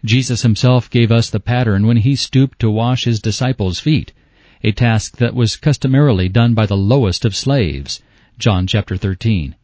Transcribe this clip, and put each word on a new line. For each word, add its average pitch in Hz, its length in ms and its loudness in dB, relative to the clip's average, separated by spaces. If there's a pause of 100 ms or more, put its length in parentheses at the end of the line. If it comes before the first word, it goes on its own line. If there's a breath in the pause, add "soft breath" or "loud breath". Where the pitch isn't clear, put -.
Jesus 120 380 -2
himself 123 480 2
gave 117 220 2
us 117 180 0
the 104 100 -4
pattern 113 460 0
when 117 120 4
he 131 180 0
stooped 131 440 0
to 113 100 2
wash 120 340 -2
his 113 160 -2
disciples' 107 600 -2
feet, - 320 -2 (520 soft breath)
a 107 80 2
task 113 460 0
that 117 160 0
was 120 220 0
customarily 135 720 2
done 117 260 2
by 110 120 2
the 98 100 0
lowest 101 480 0
of 107 120 -2
slaves. 85 640 -4 (380 soft breath)
John 92 280 0
chapter 98 300 -4
thirteen. 92 680 -4